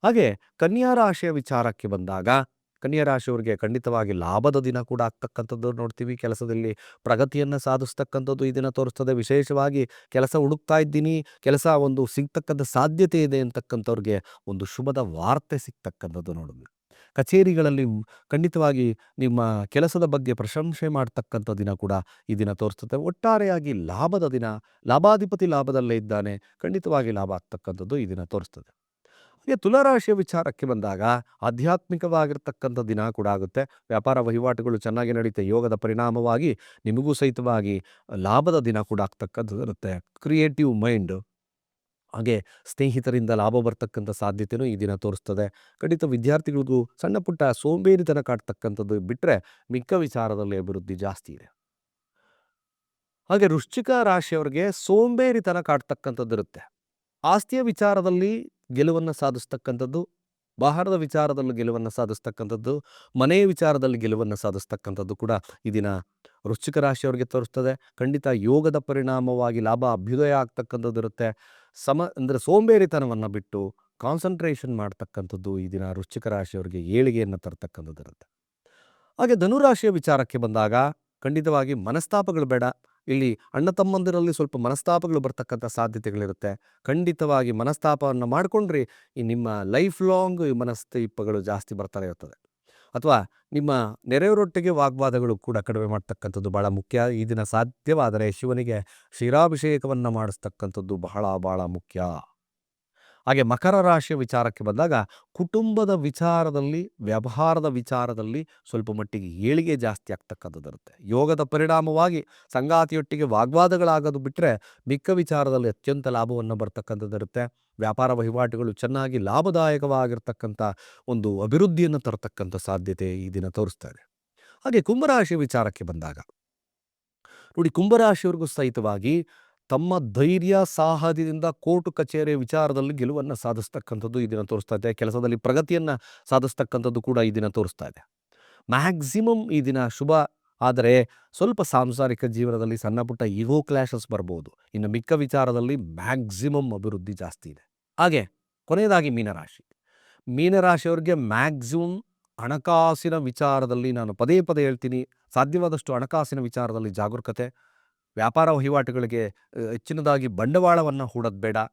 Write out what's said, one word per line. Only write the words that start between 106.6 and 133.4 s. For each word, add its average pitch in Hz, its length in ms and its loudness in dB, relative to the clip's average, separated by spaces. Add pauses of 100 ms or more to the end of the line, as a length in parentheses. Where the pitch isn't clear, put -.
ವ್ಯವಹಾರದ 127 640 0
ವಿಚಾರದಲ್ಲಿ 120 840 -4 (220)
ಸ್ವಲ್ಪ 110 220 -4
ಮಟ್ಟಿಗೆ 107 340 -6
ಏಳಿಗೆ 139 500 0
ಜಾಸ್ತಿ 110 360 -6
ಆಗ್ತಕ್ಕಂಥದ್ದು 82 560 -14
ಇರುತ್ತೆ. - 320 -20
ಯೋಗದ 147 420 2
ಪರಿಣಾಮವಾಗಿ 160 800 2 (280)
ಸಂಗಾತಿಯೊಟ್ಟಿಗೆ 151 720 2
ವಾಗ್ವಾದಗಳಾಗೋದು 151 960 4
ಬಿಟ್ರೆ 135 580 -2 (120)
ಮಿಕ್ಕ 139 220 -2
ವಿಚಾರದಲ್ಲಿ 143 580 2
ಅತ್ಯಂತ 139 400 -4
ಲಾಭವನ್ನ 117 440 -2
ಬರ್ತಕ್ಕಂಥದ್ದು 107 640 -6
ಇರುತ್ತೆ. 120 380 -6 (240)
ವ್ಯಾಪಾರ 110 340 2
ವಹಿವಾಟುಗಳು 117 600 0
ಚೆನ್ನಾಗಿ 131 460 -2
ಲಾಭದಾಯಕವಾಗಿರ್ತಕ್ಕಂಥ 131 1400 0 (460)
ಒಂದು 104 320 -2
ಅಭಿವೃದ್ಧಿಯನ್ನು 160 600 2
ತರತಕ್ಕಂಥ 104 560 -8
ಸಾಧ್ಯತೆ 92 640 -4
ಈ 95 120 -8
ದಿನ 92 180 -4
ತೋರಿಸ್ತಾ 92 400 -4
ಇದೆ. - 200 -20 (560)
ಹಾಗೆ 240 180 4
ಕುಂಭರಾಶಿ 247 520 2
ವಿಚಾರಕ್ಕೆ 117 500 0
ಬಂದಾಗ 80 340 -10 (1400)
ನೋಡಿ, 165 120 2
ಕುಂಭರಾಶಿಯವ್ರಿಗೂ 190 760 4
ಸಹಿತವಾಗಿ 123 800 -2 (420)
ತಮ್ಮ 151 440 -2
ಧೈರ್ಯ 175 520 4
ಸಾಹಸದಿಂದ 160 800 0
ಕೋರ್ಟ್ 170 480 0
ಕಚೇರಿ 151 420 -2
ವಿಚಾರದಲ್ಲಿ 143 600 0
ಗೆಲುವನ್ನ 139 380 -2
ಸಾಧಿಸ್ತಕ್ಕಂಥದ್ದು 117 880 -6